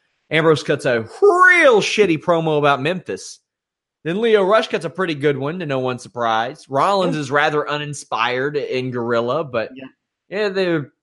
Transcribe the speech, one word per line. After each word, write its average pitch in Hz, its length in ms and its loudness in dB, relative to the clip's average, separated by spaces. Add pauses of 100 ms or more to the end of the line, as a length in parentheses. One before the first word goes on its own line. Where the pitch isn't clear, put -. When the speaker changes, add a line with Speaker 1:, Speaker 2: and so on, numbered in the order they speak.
(320)
Speaker 1:
Ambrose 156 320 2
cuts 147 220 -4
a 120 160 0
real 349 800 4
shitty 180 360 0
promo 160 400 0
about 143 240 2
Memphis. 147 580 -6 (640)
Then 170 160 -4
Lio 214 240 4
Rush 220 260 2
cuts 175 160 -6
a 156 40 -6
pretty 180 240 -4
good 143 240 0
one, 147 220 -6
to 160 80 -8
no 135 120 -2
one's 127 220 -4
surprise. 117 680 -4
Rollins 170 480 0
Speaker 2:
Yeah. 151 60 -6
Speaker 1:
is 127 100 -6
rather 147 380 0
uninspired 139 880 -4
in 127 320 -4
Gorilla, 120 540 -2
but 117 320 -6
Speaker 2:
Yeah. 131 100 -16 (420)
Speaker 1:
yeah, 202 220 -4
they're 180 420 -2 (120)